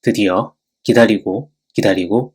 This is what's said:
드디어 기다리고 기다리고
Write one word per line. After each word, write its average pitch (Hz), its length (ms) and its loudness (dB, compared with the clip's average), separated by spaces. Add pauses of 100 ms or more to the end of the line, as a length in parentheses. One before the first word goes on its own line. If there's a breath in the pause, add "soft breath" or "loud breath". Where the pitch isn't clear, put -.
드디어 98 540 -2 (280)
기다리고 110 680 0 (220)
기다리고 98 600 -2